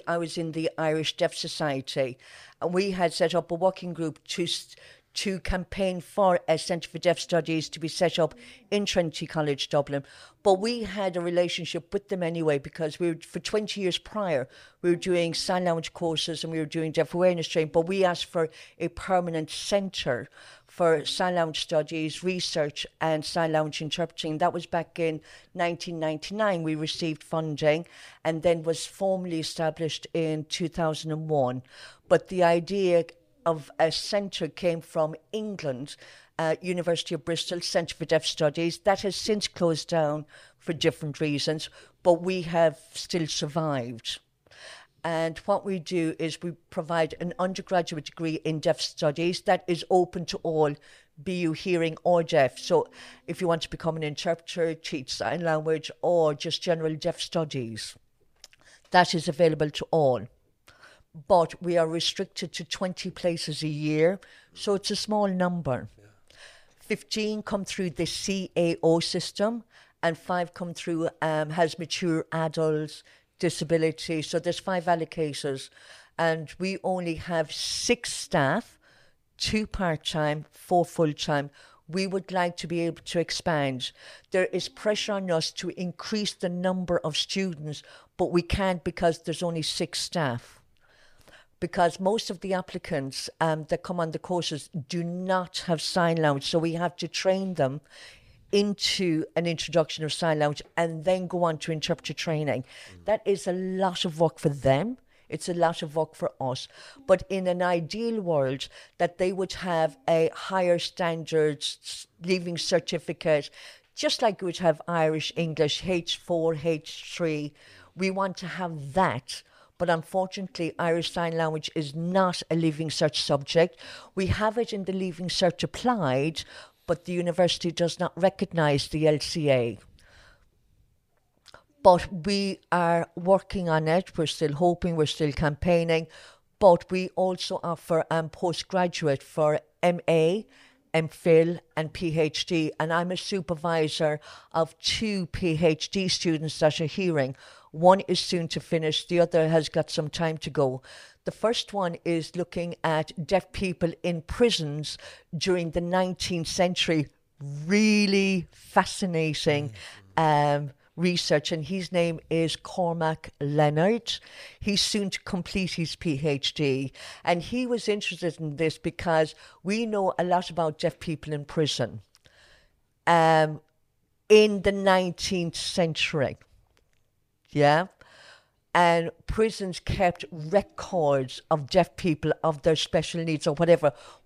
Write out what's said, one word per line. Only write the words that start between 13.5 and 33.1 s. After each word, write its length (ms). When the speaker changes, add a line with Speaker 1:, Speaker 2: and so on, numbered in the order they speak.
Speaker 1:
years 160
prior, 500
we 100
were 40
doing 380
sign 320
language 260
courses 540
and 80
we 60
were 60
doing 280
deaf 200
awareness 360
training, 240
but 140
we 180
asked 260
for 160
a 100
permanent 640
centre 800
for 360
sign 300
language 260
studies, 640
research 640
and 240
sign 260
language 300
interpreting. 560
That 160
was 140
back 320
in 200
nineteen 460
ninety-nine. 640
We 120
received 480
funding 640
and 200
then 200
was 220
formally 540
established 720
in 320
two 240
thousand 420
and 160
one. 360
But 220
the 140
idea 640